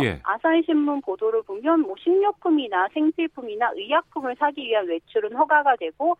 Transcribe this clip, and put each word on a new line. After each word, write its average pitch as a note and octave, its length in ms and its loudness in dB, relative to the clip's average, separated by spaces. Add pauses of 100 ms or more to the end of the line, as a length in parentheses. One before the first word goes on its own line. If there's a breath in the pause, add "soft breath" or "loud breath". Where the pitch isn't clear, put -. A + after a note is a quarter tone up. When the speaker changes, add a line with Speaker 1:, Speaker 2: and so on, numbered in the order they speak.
Speaker 1:
예. F#2 200 -2
Speaker 2:
아사히 D#4+ 400 2
신문 D4 380 0
보도를 A3 400 -2
보면 B3+ 400 0
뭐 G3 160 -4
식료품이나 E4 960 0
생필품이나 C4+ 800 -2
의약품을 C4 640 -4
사기 D4 280 -2
위한 G#3+ 220 0
외출은 G#3 480 -4
허가가 D4 400 4
되고 C#4 440 -2